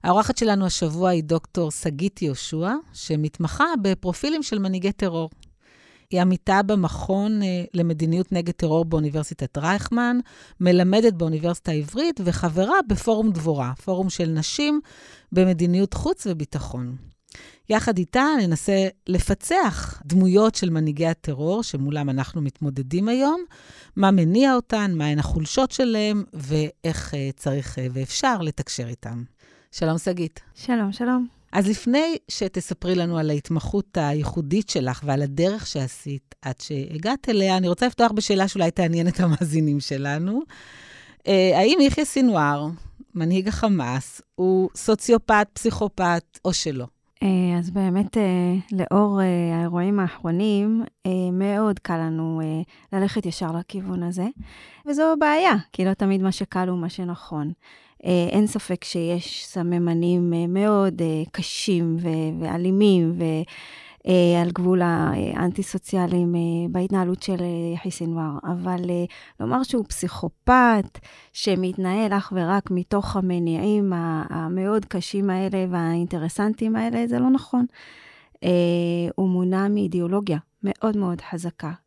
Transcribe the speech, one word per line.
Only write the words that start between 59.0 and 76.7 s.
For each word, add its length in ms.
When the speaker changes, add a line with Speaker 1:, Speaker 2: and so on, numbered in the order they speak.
Speaker 2:
סממנים, 880
אה, 140
מאוד, 540
אה, 300
קשים 680
ו-, 400
ואלימים 800
ו-, 60
אה, 340
על 100
גבול 320
האנטי-סוציאליים, 1500
אה, 40
בהתנהלות 540
של, 160
אה, 340
יחיא 180
סנוואר. 520
אבל, 460
אה, 160
לומר 240
שהוא 240
פסיכופת, 1120
שמתנהל 800
אך 220
ורק 360
מתוך 440
המניעים 800
ה-, 360
המאוד 560
קשים 440
האלה 400
והאינטרסנטיים 1080